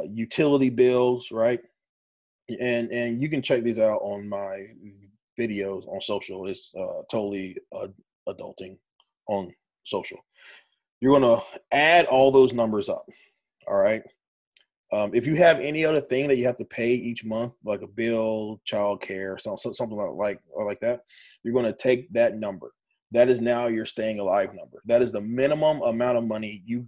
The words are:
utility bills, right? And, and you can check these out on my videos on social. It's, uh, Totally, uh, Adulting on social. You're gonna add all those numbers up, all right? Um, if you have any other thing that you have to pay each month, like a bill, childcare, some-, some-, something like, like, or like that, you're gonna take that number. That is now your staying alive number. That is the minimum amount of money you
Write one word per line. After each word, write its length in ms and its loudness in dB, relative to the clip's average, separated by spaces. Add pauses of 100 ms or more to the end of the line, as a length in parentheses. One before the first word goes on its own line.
(140)
utility 560 2
bills, 600 2
right? 280 0 (1000)
And, 320 -2
and 300 -4
you 80 -2
can 120 -2
check 220 0
these 160 -2
out 220 2
on 280 -8
my 380 -8 (720)
videos 480 -6
on 140 -10
social. 460 -8
It's, 280 -12
uh, 340 -8
Totally, 480 -6 (160)
uh, 140 -10 (420)
Adulting 480 -14 (500)
on 260 -4 (300)
social. 340 -8 (840)
You're 180 6
gonna 220 6 (300)
add 340 6
all 260 6
those 220 8
numbers 360 -2
up, 160 -6 (600)
all 100 0
right? 240 2 (920)
Um, 220 0
if 140 2
you 80 0
have 240 6
any 240 -2
other 160 2
thing 280 -2
that 100 4
you 80 0
have 120 0
to 80 -10
pay 280 -2
each 320 -4
month, 280 -4 (100)
like 180 -4
a 60 -14
bill, 760 -4 (100)
childcare, 720 -4
some-, 160 -8
some-, 160 -8
something 240 -8
like, 160 -4
like, 260 -4 (120)
or 140 -6
like 160 -6
that, 200 -2 (420)
you're 100 -4
gonna 220 0
take 380 -2
that 220 2
number. 360 -8 (400)
That 180 6
is 120 4
now 260 0
your 180 -2
staying 340 -6
alive 360 0
number. 300 -20
That 160 4
is 100 2
the 100 -4
minimum 600 0
amount 360 0
of 60 0
money 420 -6
you 220 -6